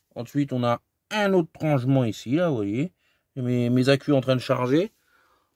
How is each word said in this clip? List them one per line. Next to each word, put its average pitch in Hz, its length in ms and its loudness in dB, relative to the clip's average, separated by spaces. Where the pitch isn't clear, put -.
Ensuite, 139 380 -6
on 123 140 -2
a 117 160 0
un 202 220 0
autre 170 160 2
rangement 135 440 2
ici, 110 280 -6
là, 170 180 0
vous 131 80 -2
voyez. 107 340 -4
Mes, 123 360 0
mes 127 180 2
accus 139 240 2
en 135 80 4
train 127 140 0
de 123 60 -4
charger. 131 500 0